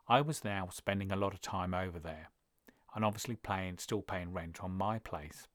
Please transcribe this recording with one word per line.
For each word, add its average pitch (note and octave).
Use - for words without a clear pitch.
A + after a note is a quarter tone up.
I B2
was D3
now G2
spending G2
a F#2+
lot G2
of F#2
time F#2
over F2+
there, D#2
and A2
obviously G#2+
paying, F#2
still G#2
paying F2+
rent E2+
on F#2
my G2
place, -